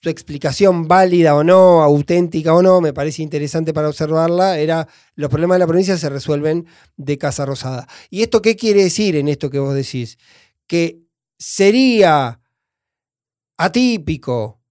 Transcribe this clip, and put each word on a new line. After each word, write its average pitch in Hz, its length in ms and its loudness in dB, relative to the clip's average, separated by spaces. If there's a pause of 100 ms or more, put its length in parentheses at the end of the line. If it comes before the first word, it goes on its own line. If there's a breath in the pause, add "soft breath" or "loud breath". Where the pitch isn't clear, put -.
su 165 60 -4
explicación 160 760 -2
válida 175 480 4
o 151 80 2
no, 180 360 6
auténtica 160 760 0
o 175 60 4
no, 185 200 4
me 156 120 -2
parece 147 300 -6
interesante 151 500 -6
para 151 160 -2
observarla, 165 680 0
era, 156 300 -2 (260 soft breath)
"Los 143 160 -6
problemas 170 240 0
de 185 60 2
la 175 80 2
provincia 185 280 0
se 160 120 -6
resuelven 151 580 -4 (300 soft breath)
de 139 220 -6
Casa 143 280 -6
Rosada". 131 400 -10 (240 loud breath)
¿Y 190 120 -4
esto 226 200 0
qué 214 140 2
quiere 208 260 2
decir 185 320 0
en 147 140 -2
esto 147 200 -6
que 135 120 -6
vos 139 160 -4
decís? 127 420 -8 (480 soft breath)
Que 165 360 -4 (360)
sería 196 1000 2 (1160)
atípico 160 1040 -2 (100)